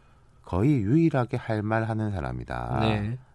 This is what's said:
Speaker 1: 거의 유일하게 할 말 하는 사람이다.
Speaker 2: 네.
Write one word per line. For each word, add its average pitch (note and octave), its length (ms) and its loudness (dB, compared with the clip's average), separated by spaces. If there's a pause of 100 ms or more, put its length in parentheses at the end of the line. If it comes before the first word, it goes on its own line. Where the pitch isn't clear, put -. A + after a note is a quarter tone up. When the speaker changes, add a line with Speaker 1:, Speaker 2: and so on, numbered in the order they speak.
(440)
Speaker 1:
거의 G2+ 280 2
유일하게 C3 680 2
할 G#2+ 240 -2
말 A2+ 220 0
하는 A2 280 -2
사람이다. B1 680 -4
Speaker 2:
네. G#2 380 -2 (160)